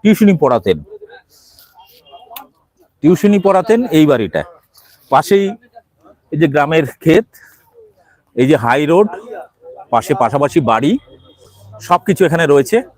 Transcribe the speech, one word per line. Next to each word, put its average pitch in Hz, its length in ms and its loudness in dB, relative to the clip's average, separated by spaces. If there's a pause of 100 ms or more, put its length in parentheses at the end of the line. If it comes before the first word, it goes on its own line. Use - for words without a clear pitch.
টিউশনি 202 340 2
পড়াতেন, 117 460 0 (2250)
টিউশনি 196 380 2
পড়াতেন 196 480 0
এই 156 200 2
বাড়িটায়। 113 380 -2 (640)
পাশেই 196 420 0 (800)
এই 151 80 -6
যে 160 100 0
গ্রামের 147 380 -2
ক্ষেত, 160 380 0 (1080)
এই 127 120 0
যে 131 100 2
হাই 120 300 -2
রোড, 185 220 2 (840)
পাশে 117 240 -2
পাশাপাশি 139 460 -2
বাড়ি, 131 380 -2 (840)
সবকিছু 180 440 0
এখানে 165 220 0
রয়েছে। 143 360 2 (160)